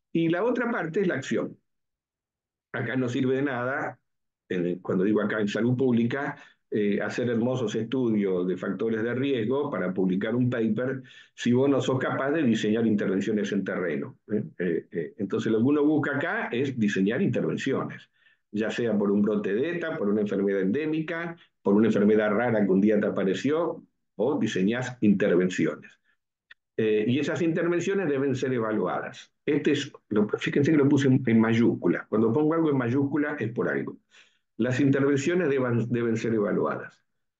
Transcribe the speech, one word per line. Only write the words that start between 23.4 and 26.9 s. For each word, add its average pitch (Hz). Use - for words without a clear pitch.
o 123
diseñás 113
intervenciones. 92
Eh, 107